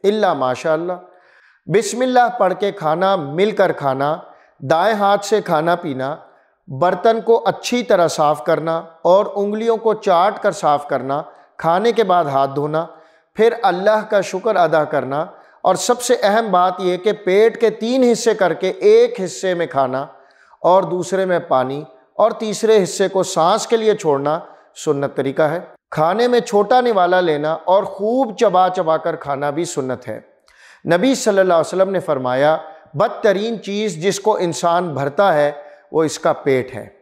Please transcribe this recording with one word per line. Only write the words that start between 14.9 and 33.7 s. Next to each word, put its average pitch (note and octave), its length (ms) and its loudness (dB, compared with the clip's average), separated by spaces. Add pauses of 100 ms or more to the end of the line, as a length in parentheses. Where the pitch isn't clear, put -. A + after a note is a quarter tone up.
और F#3 140 4
सबसे - 400 0
अहम G#3+ 320 0
बात F3+ 300 2
यह F3+ 180 -2
कि G#3 160 0
पेट G#3 420 2
के A3+ 160 2
तीन A#3+ 320 0
हिस्से A#3 300 2
करके F#3 340 0 (220)
एक A3+ 300 4
हिस्से F#3 340 -4
में E3+ 140 -2
खाना C3+ 400 -2 (540)
और F#3 240 4
दूसरे F3+ 400 -2
में F3 220 0
पानी C3+ 360 -2 (340)
और A3 220 2
तीसरे A3 380 2
हिस्से F#3+ 300 0
को F#3+ 160 0
सांस F#3 420 0
के A#3 100 2
लिए G#3+ 200 2
छोड़ना D3 440 0 (360)
सुन्नत C#3+ 400 -4
तरीका C#3 320 0
है। E3 120 -4 (320)
खाने F#3 360 0
में B3 120 2
छोटा G#3 400 2
निवाला F#3 400 2
लेना D#3 320 0 (160)
और F#3+ 180 4
खूब A3 480 -2
चबा F#3 360 2
चबा E3+ 280 0
कर E3 200 -4
खाना C#3+ 320 -4
भी D#3 160 -4
सुन्नत C3 400 -8
है। A2 120 -10 (680)
नबी F#3 320 2
सल्लल्लाहु F#3+ 440 2
अलैहि D3+ 80 -4
वसल्लम F#3+ 220 0
ने F#3+ 100 -2
फरमाया, C3+ 520 0 (440)
"बदतरीन G#3 600 -2
चीज़ G3+ 420 -6